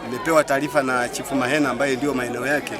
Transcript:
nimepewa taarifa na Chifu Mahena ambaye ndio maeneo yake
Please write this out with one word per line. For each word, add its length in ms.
nimepewa 400
taarifa 380
na 260
Chifu 260
Mahena 360
ambaye 260
ndio 180
maeneo 320
yake 340